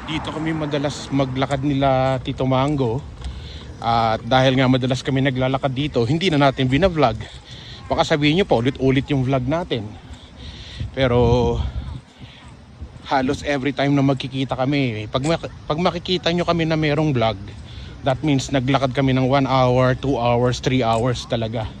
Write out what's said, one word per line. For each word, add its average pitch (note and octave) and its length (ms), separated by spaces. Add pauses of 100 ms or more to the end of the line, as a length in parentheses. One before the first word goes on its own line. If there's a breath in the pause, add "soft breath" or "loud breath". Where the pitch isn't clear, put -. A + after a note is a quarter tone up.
Dito D#3 240
kami D#3 240
madalas D3 560
maglakad C3+ 560
nila C3+ 560
Tito C3 240
Mango. C3 560 (800 loud breath)
At A2+ 400
dahil C3 400
nga B2+ 80
madalas C3 320
kami C3+ 240
naglalakad C3 480
dito, C3 320
hindi E3 240
na C#3+ 200
natin C3 200
binablog. D3+ 480 (720 loud breath)
Baka D#3+ 160
sabihin D3+ 360
nyo, G3+ 80
paulit-ulit C3 640
yung C3 120
vlog C3 240
natin. C#3+ 400 (1040 loud breath)
Pero A#2+ 640 (1500 loud breath)
halos C3+ 360
every C#3+ 280
time C#3 200
na C#3 120
magkikita C3 520
kami, B2+ 520
pag C3 160
mak-, D#3 280 (160)
pag D#3 120
makikita F3 520
nyo F3 120
kami E3+ 200
na D#3+ 120
merong D#3 360
vlog, A2+ 240 (680 loud breath)
that C3 160
means C#3 320
naglakad C3 400
kami C3 240
ng C3 120
one C3+ 200
hour, B2+ 480
two C3 240
hours, A#2+ 400
three C3 240
hours A#2 440
talaga. A2 360 (160)